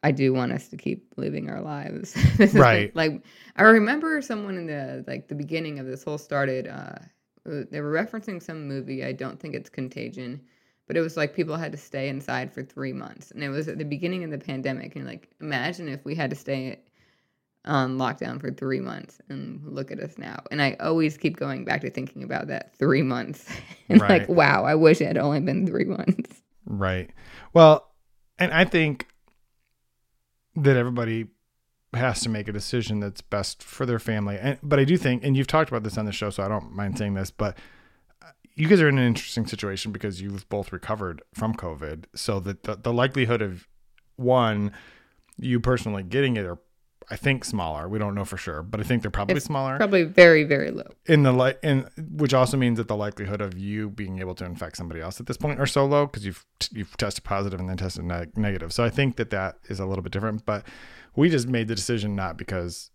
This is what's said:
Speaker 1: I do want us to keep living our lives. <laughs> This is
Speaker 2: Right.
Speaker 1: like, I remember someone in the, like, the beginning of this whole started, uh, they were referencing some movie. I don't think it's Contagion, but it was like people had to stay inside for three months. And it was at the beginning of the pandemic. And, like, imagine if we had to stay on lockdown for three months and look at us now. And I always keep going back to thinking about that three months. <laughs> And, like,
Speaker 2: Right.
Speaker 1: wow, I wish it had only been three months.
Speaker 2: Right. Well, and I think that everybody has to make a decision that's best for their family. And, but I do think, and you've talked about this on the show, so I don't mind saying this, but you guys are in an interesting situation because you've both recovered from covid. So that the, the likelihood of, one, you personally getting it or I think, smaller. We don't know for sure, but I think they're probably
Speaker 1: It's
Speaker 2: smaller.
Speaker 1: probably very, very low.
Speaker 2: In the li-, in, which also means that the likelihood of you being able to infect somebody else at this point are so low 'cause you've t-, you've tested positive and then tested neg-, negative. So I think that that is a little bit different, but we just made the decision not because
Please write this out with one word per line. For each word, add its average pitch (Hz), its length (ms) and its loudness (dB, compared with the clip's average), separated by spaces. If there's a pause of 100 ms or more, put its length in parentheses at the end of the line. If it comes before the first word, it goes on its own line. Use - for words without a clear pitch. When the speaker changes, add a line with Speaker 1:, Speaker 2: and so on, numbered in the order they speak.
Speaker 1:
I 151 100 4
do 135 220 4
want 127 180 0
us 127 180 -4
to - 80 -16
keep - 400 -8
living 147 320 -6
our - 120 -8
lives. - 520 -10
<laughs> - 240 4
This - 180 8
is 214 40 10
Speaker 2:
Right. 107 360 6
Speaker 1:
like, 156 260 0 (340)
I - 80 2
remember 262 600 6
someone 208 340 -6
in 170 80 -8
the, 135 400 -8
like, - 220 -10
the 147 80 -10
beginning 151 420 -6
of 131 80 -10
this 131 180 -10
whole 151 140 -6
started, 139 500 -2
uh, - 280 -12 (500)
they 147 360 -8
were 147 100 -4
referencing 202 500 -4
some 156 260 -12
movie. 135 380 -8
I 131 60 -6
don't 131 280 -10
think 151 140 -12
it's - 160 -12
Contagion, 127 720 -12 (440)
but 156 120 -6
it 165 40 2
was 160 160 -4
like 147 180 -2
people 156 220 -4
had 165 160 -6
to 156 40 -12
stay 135 320 -8
inside 131 440 -6
for 131 100 -10
three 135 300 -10
months. - 380 -14
And - 120 -10
it 139 60 -6
was 151 180 -6
at - 100 -10
the 156 80 -6
beginning 175 380 -6
of 160 80 -10
the 147 60 -8
pandemic. 135 580 -8
And, 135 100 -10
like, 127 240 -16 (120)
imagine 156 480 -6
if 139 160 -10
we 143 100 -6
had 147 140 -4
to 127 60 -6
stay 131 440 -8 (880)
on 131 320 0
lockdown 123 420 -4
for - 120 -8
three 135 280 -4
months 123 480 -12
and 139 380 -12
look 139 260 -10
at 143 80 -12
us 151 180 -12
now. - 240 -14 (100)
And 147 100 -2
I 139 180 0
always 156 380 0
keep - 180 -4
going 135 300 -8
back 123 160 -2
to 131 80 -6
thinking 131 340 -10
about - 240 -6
that - 300 -10
three 135 240 4
months. 131 440 -4 (240)
<laughs> - 200 -20
And, - 120 12
like, 202 80 2
Speaker 2:
Right. 196 200 6
Speaker 1:
wow, 143 360 6
I 151 100 4
wish 160 260 8
it 147 60 2
had 156 100 0
only 147 220 2
been 180 260 0
three 196 200 0
months. - 560 -6 (240)
Speaker 2:
Right. 92 440 -2 (440)
Well, 156 360 10 (480)
and 175 160 0
I 170 120 6
think 156 420 0 (1500)
that 139 200 6
everybody 117 520 0 (680)
has 120 280 0
to - 80 -4
make 104 180 -4
a 107 40 -6
decision 104 480 -4
that's 101 220 -8
best - 420 -6
for - 220 -6
their 120 140 0
family. 101 380 -2
And, 127 240 -4
but 143 180 2
I 139 40 6
do 160 140 4
think, 127 260 0
and 135 140 2
you've 135 100 0
talked 156 220 2
about 117 140 -4
this 107 140 -6
on 110 80 -2
the 104 60 -4
show, 104 180 -4
so 98 140 -6
I 95 40 -2
don't 104 260 -4
mind 98 240 -4
saying 104 160 -2
this, 95 180 -4
but 104 260 -4 (960)
you 156 120 0
guys 185 140 8
are 151 80 6
in 139 80 4
an 127 100 6
interesting 113 380 0
situation 101 460 -6
because 101 300 -6
you've 98 280 -10
both 101 240 -4
recovered 92 480 -6 (120)
from 110 200 -2
covid. 78 520 -10 (100)
So - 260 -4
that 92 220 -8
the, 107 120 -6
the 117 160 -4
likelihood 120 500 2
of, 92 260 -8 (480)
one, 113 560 2 (640)
you 123 220 0
personally 113 440 0
getting 123 340 0
it 101 80 -4
or 87 140 -8 (500)
I - 60 -10
think, 135 300 0
smaller. 80 420 -4
We 104 120 -4
don't 101 160 -2
know 101 100 -4
for 95 100 -10
sure, 80 260 -8
but 104 200 -6
I - 20 -2
think 120 180 0
they're 107 100 -6
probably 104 260 -2
Speaker 1:
It's 139 80 -4
Speaker 2:
smaller. 135 320 -4
Speaker 1:
probably 196 260 4
very, 165 400 10
very 143 280 0
low. - 180 -10 (160)
Speaker 2:
In 151 180 8
the 135 80 8
li-, 127 220 4 (100)
in, 135 240 2 (240)
which 151 220 0
also 127 240 4
means 120 220 2
that 107 100 -4
the 107 80 -2
likelihood 101 420 -6
of 98 180 -6
you 104 320 -6
being 98 300 -8
able 92 160 -8
to - 100 -10
infect 85 300 -10
somebody 82 240 -10
else 82 220 -10
at 120 40 -12
this - 120 -8
point 147 220 -4
are 139 60 2
so 139 200 2
low 143 220 2
'cause 101 180 -10
you've 95 200 -8 (140)
t-, - 200 -6
you've - 180 -10
tested - 260 -8
positive 98 380 -4
and 92 80 -6
then 92 80 -6
tested 92 260 -6
neg-, 87 340 -6
negative. 98 360 -2
So 120 100 2
I 117 60 2
think 131 260 0
that 113 140 -4
that 95 280 -4 (120)
is 98 100 -8
a 95 60 -4
little 95 180 -4
bit 92 80 -8
different, 107 340 -4
but 104 200 -4 (500)
we 151 140 6
just 131 180 2
made 117 220 0
the 113 60 0
decision 104 380 -2
not 95 240 -6
because 87 580 -8